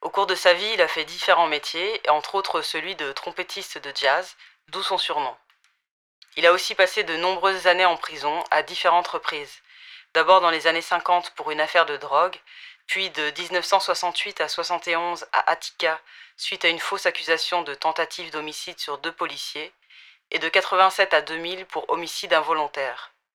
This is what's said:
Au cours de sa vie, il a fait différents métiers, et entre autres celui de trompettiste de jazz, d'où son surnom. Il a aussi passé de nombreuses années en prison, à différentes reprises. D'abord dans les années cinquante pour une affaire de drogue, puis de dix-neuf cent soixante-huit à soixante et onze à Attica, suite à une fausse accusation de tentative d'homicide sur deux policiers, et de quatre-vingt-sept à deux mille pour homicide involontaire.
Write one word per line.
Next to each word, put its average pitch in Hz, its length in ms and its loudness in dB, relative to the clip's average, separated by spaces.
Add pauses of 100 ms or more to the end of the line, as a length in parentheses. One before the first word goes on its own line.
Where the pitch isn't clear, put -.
Au 165 80 -6
cours 196 160 2
de 190 80 0
sa 180 180 6
vie, 190 220 0
il 190 80 4
a 160 60 4
fait 156 160 -4
différents 170 420 2
métiers, 165 580 -4
et - 60 0
entre 151 240 0
autres 190 260 -2
celui 165 340 -6
de 151 180 -6
trompettiste - 720 -10
de 143 120 -10
jazz, 143 420 0 (340)
d'où 185 120 -8
son 185 160 -2
surnom. 147 340 -2 (1040)
Il 156 80 -2
a 170 80 10
aussi 185 220 2
passé 196 300 2
de 165 120 -4
nombreuses 185 500 0
années 185 200 6
en 170 100 4
prison, 147 380 -4 (160)
à 151 120 2
différentes 175 460 2
reprises. 156 540 -8 (500)
D'abord 175 300 8
dans 170 80 4
les 160 160 0
années 165 160 2
cinquante 175 540 0
pour 156 140 -6
une 151 100 -2
affaire 156 260 4
de 147 100 -4
drogue, 147 400 0 (500)
puis 190 220 -4
de 156 220 -4
dix-neuf 175 340 -4
cent 196 160 4
soixante-huit 180 640 -4
à 151 60 -2
soixante 170 400 -6
et 170 80 0
onze 170 360 -4
à - 180 2
Attica, 160 480 -2 (380)
suite - 300 -4
à - 20 6
une 165 120 0
fausse - 260 -4
accusation 165 560 -2
de 151 100 -8
tentative 160 580 -4
d'homicide 156 480 -10
sur 143 200 -8
deux 165 140 -8
policiers, - 600 -8 (580)
et 165 80 -4
de 160 120 -2
quatre-vingt-sept 190 640 4
à 151 80 6
deux 160 160 -8
mille 180 260 -8
pour - 240 -8
homicide 170 460 -2
involontaire. 147 800 -2 (220)